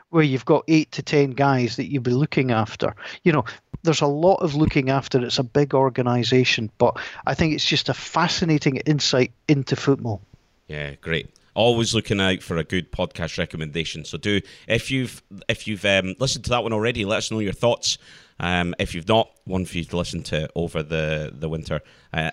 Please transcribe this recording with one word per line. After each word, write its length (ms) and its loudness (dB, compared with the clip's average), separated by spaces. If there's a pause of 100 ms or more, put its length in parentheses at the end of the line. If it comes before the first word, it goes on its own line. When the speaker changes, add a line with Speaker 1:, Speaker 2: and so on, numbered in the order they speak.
Speaker 1:
where 140 4
you've 240 0
got 220 4
eight 240 2
to 100 -6
ten 300 2
guys 440 2
that 140 -4
you'll 120 -2
be 100 0
looking 400 2
after. 420 0 (300)
You 80 6
know, 120 2 (380)
there's 180 2
a 60 4
lot 300 4
of 180 -2
looking 360 2
after. 340 0
It's 160 -2
a 20 2
big 320 0
organization, 1040 2
but 220 4 (260)
I 80 0
think 200 2
it's 120 -2
just 220 0
a 60 0
fascinating 800 0
insight 560 2 (160)
into 260 2
football. 480 0 (460)
Speaker 2:
Yeah, 320 -10
great. 340 -4 (200)
Always 420 2
looking 240 0
out 220 0
for 160 -4
a 60 -2
good 280 -6
podcast 460 -6
recommendation. 640 -6
So 140 -10
do, 220 0 (280)
if 220 -2
you've, 300 -4 (280)
if 180 -6
you've, 180 -6
um, 360 2
listened 240 -2
to 60 -4
that 120 2
one 100 -2
already, 320 0
let 140 0
us 140 -4
know 80 -2
your 120 -2
thoughts. 460 0 (420)
Um, 400 0
if 140 -4
you've 120 -8
not, 240 4 (140)
one 220 -2
for 100 -10
you 80 -4
to 120 -6
listen 280 -4
to 320 -4
over 260 -2
the, 500 -4
the 160 -6
winter. 320 -6 (320)
Uh, 200 -2